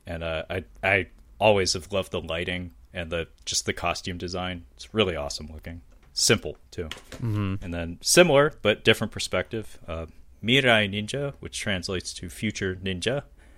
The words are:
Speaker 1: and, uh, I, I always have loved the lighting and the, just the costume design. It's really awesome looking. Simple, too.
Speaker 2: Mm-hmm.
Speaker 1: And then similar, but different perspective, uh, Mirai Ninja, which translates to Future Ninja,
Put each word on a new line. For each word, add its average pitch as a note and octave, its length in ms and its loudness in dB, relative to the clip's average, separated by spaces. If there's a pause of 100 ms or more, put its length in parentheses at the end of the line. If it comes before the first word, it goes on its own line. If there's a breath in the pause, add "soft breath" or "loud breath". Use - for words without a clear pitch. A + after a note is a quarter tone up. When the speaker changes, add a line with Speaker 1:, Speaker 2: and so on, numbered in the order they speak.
Speaker 1:
and, E2 180 -6
uh, D#2+ 260 -2
I, F2+ 140 -2 (180)
I F#2+ 240 4 (320)
always G2+ 360 6
have F#2 180 -6
loved F#2+ 180 0
the F2+ 100 -2
lighting E2+ 520 -4 (200)
and E2+ 180 -6
the, E2 180 -2 (160)
just - 220 -2
the G2+ 60 0
costume F2 460 -2
design. F2+ 460 -6 (100)
It's - 200 -18
really F#2+ 200 4
awesome D2 380 -6
looking. E2 300 -12 (300)
Simple, - 440 2 (140)
too. E2 180 -6 (240)
Speaker 2:
Mm-hmm. G#2 500 0
Speaker 1:
And F2 120 -6
then E2+ 260 -4
similar, D3+ 640 4
but G#2 220 2
different A2 280 4
perspective, - 720 -6
uh, E2 200 -6 (360)
Mirai A#2 460 6
Ninja, G#2+ 520 -4
which - 200 -10
translates F#2 540 -2
to F2 140 -10
Future G2 480 -2
Ninja, F#2+ 480 -2 (320 soft breath)